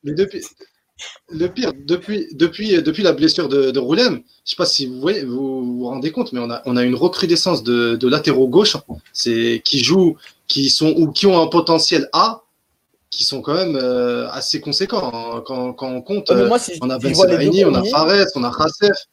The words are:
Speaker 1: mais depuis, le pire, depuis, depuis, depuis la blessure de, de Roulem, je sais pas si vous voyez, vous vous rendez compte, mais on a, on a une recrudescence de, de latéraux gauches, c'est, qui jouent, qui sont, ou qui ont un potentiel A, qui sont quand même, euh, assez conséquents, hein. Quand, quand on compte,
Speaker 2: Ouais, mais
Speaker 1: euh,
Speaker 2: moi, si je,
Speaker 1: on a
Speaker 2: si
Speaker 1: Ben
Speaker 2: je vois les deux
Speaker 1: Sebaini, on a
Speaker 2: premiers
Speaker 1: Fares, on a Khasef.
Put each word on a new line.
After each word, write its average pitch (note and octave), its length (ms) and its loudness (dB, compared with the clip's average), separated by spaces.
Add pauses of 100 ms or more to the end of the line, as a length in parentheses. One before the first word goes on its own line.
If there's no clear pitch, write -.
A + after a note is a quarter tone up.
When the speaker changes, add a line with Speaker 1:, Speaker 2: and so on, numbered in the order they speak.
Speaker 1:
mais D3 80 -6
depuis, F#3 320 -2 (840)
le E3+ 180 -2
pire, F3+ 260 -4
depuis, E3+ 580 -4
depuis, E3+ 500 0
depuis D#3 200 -2
la E3+ 100 4
blessure D#3 360 0
de, C3+ 240 2
de C3+ 80 0
Roulem, D#3+ 420 0 (220)
je - 60 -10
sais - 60 -6
pas F3+ 100 -2
si C#3+ 200 -2
vous B2+ 140 -10
voyez, E3+ 240 -2
vous B2+ 540 -4
vous B2 80 -6
rendez C#3 260 -6
compte, - 200 -6
mais B2+ 80 -4
on A#2 100 -6
a, A#2 160 -8
on B2 100 0
a B2 80 2
une B2 100 2
recrudescence E3+ 720 0
de, A#2+ 320 0
de B2 120 0
latéraux C3 400 2
gauches, D#3+ 280 4 (360)
c'est, A#2 520 -2
qui C3+ 180 0
jouent, F3 340 4 (300)
qui C#3 240 -2
sont, D#3 260 2
ou D#3+ 140 2
qui G3 160 0
ont F#3 140 6
un D#3+ 80 2
potentiel D#3+ 640 2
A, G#3 300 0 (680)
qui - 140 -6
sont C3+ 180 -6
quand C#3+ 120 -4
même, F3 220 -2
euh, B2 540 -2
assez - 300 -6
conséquents, F3+ 520 -4
hein. A#2 320 -10
Quand, B2+ 280 -6
quand C3 180 -10
on B2+ 120 -8
compte, G3+ 280 -4
Speaker 2:
Ouais, B2+ 60 6
mais B2 60 6
Speaker 1:
euh, - 60 4
Speaker 2:
moi, A#3+ 120 4
si F3+ 140 -10
je, D#3+ 80 -12
Speaker 1:
on B2+ 80 -2
a C3 100 -2
Speaker 2:
si - 60 -8
Speaker 1:
Ben - 40 2
Speaker 2:
je D#3+ 60 0
vois F#3 100 6
les F3 120 4
deux C#3 40 2 (100)
Speaker 1:
Sebaini, F#3+ 120 4
on D3 100 4
a B2 40 2
Speaker 2:
premiers B2 120 -2
Speaker 1:
Fares, F3 360 4 (100)
on B2 80 -2
a A#2+ 120 -2
Khasef. D#3+ 400 2 (160)